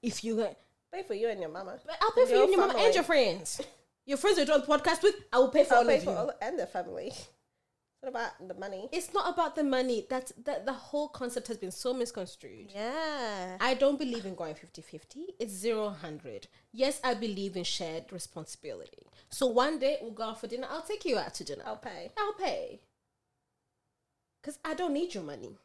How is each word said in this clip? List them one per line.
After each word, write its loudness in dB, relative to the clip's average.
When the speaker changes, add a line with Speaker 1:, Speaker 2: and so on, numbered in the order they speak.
Speaker 1:
If -4
you, 0
uh, 0
Speaker 2:
Pay -8
for -4
you 0
and -4
your -6
mama. -10
Speaker 1:
But -8
I'll 4
pay 8
for 0
you 6
Speaker 2:
Your 10
Speaker 1:
and 6
your 6
mama 4
and 2
Speaker 2:
family. 8
Speaker 1:
your 4
friends. 2
Your -2
friends 6
are 6
doing 4
the -6
podcast 4
with, 8
I 6
will 8
pay 6
for 6
Speaker 2:
I'll 10
Speaker 1:
all 6
Speaker 2:
pay 6
Speaker 1:
of 0
Speaker 2:
for 0
Speaker 1:
you. 0
Speaker 2:
all -2
and -2
their -2
family. -6
It's -
not -8
about -6
the -10
money. -10
Speaker 1:
It's -4
not 2
about 0
the 0
money. 2
That's, -4
that, -4
the -2
whole -4
concept -8
has -8
been -8
so -4
misconstrued. -8
Speaker 2:
Yeah. -6
Speaker 1:
I 4
don't 2
believe -4
in -8
going -8
fifty -20
fifty. -16
It's -6
zero -2
hundred. -12
Yes, 0
I 2
believe -4
in -4
shared -4
responsibility. -12
So 0
one 4
day 0
we'll -10
go -8
out -8
for -12
dinner. -8
I'll -6
take -8
you 0
out -6
to -10
dinner. -10
Speaker 2:
I'll -8
pay. -12
Speaker 1:
I'll -2
pay. -4
'Cause -12
I -4
don't -2
need -2
your -6
money. -12